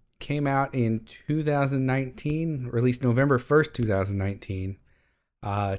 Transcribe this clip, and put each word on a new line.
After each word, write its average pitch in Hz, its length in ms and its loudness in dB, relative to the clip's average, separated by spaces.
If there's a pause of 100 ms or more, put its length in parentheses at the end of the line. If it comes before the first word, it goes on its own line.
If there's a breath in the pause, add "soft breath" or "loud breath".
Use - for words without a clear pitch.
(200)
came 143 260 -2
out 139 260 0
in 113 280 0
two - 420 -4
thousand 139 440 0
nineteen, 135 800 -2
released 123 340 0
November 131 360 4
first, 151 360 2
two 120 100 0
thousand 98 340 2
nineteen. 95 600 -6 (640)
Uh, 101 360 -2